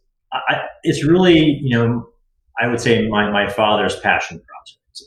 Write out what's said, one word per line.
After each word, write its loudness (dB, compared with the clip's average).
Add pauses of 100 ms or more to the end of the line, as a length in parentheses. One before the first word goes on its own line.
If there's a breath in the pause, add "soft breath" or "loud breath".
(340)
I, -6 (100)
I, -2 (220)
it's -2
really, 4
you 0
know, 0 (500)
I 0
would -4
say 2
my, 0
my 0
father's 0
passion -2
project. -20 (580)